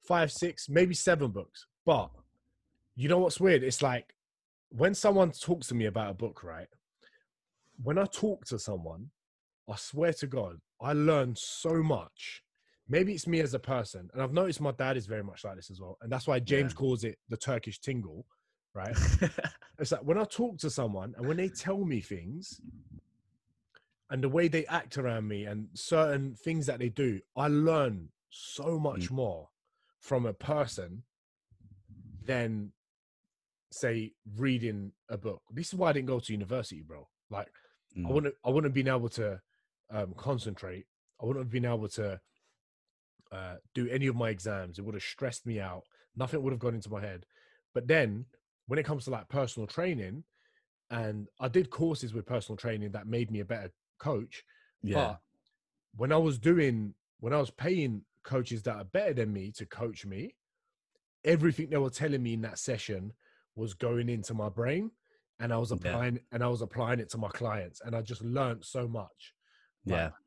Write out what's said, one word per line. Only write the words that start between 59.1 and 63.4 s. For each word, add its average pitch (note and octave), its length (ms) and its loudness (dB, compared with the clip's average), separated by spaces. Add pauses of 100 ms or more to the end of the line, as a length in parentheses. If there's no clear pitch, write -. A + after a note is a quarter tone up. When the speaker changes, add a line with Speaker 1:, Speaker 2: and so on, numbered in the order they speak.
Speaker 1:
than A2+ 180 0
me G2 260 -4
to G#2+ 80 -10
coach A2+ 400 -8
me, G#2 300 -8 (880)
everything D#3+ 460 4
they D3+ 80 2
were C3+ 120 4
telling C#3+ 340 0
me A#2 100 0
in A2+ 80 -2
that A2 180 -6
session G#2+ 540 -4 (420)